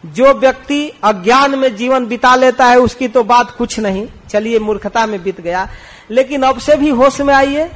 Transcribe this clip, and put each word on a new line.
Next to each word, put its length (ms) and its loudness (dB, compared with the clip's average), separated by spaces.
जो 260 4
व्यक्ति 600 -2
अज्ञान 540 0
में 180 -2
जीवन 300 -2
बिता 280 2
लेता 300 2
है 140 6
उसकी 300 0
तो 160 2
बात 260 2
कुछ 300 -6
नहीं, 280 -4
चलिए 280 -2
मूर्खता 480 -4
में 160 -8
बीत 180 -8
गया, 280 -6
लेकिन 320 -4
अब 160 0
से 180 0
भी 140 0
होश 300 2
में 140 2
आइए। 420 0